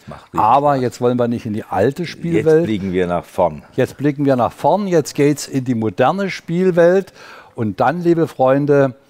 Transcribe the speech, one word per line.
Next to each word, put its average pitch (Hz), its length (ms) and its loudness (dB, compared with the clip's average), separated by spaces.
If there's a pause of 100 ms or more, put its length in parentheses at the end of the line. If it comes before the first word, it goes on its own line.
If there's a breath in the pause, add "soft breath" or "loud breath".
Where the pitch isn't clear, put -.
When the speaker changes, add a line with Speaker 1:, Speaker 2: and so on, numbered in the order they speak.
Speaker 1:
es - 60 -20
macht 73 180 -18
richtig 87 140 -6
Speaker 2:
Aber 143 340 4
Speaker 1:
Spaß. 135 80 -2
Speaker 2:
jetzt 120 180 -4
wollen 123 200 0
wir 120 80 0
nicht 117 180 -6
in 104 80 -6
die 107 100 -6
alte 143 440 -2
Spielwelt. 160 540 0
Speaker 1:
Jetzt 170 40 0
blicken 107 260 -2
wir 90 140 0
nach 87 200 -2
vorn. 78 360 -2 (140)
Speaker 2:
Jetzt 127 220 -2
blicken 143 280 -2
wir 135 100 2
nach 117 160 0
vorn, 190 360 -2
jetzt 165 260 0
geht's 147 340 0
in 135 160 -4
die 123 120 -2
moderne 135 560 -2
Spielwelt. 175 840 0 (400 loud breath)
Und 110 280 -4
dann, 147 200 0
liebe 165 260 2
Freunde, 139 680 2 (140 loud breath)